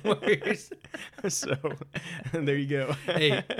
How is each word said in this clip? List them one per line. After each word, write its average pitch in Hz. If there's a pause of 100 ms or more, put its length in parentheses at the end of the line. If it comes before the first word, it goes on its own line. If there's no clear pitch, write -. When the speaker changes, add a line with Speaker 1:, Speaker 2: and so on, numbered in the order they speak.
Speaker 1:
Clone 208
Wars. - (260)
Speaker 2:
<laughs> -
So, 160 (440)
<laughs> -
there 143
you 139
go. 139
<laughs> -
Speaker 1:
Hey, 156 (180)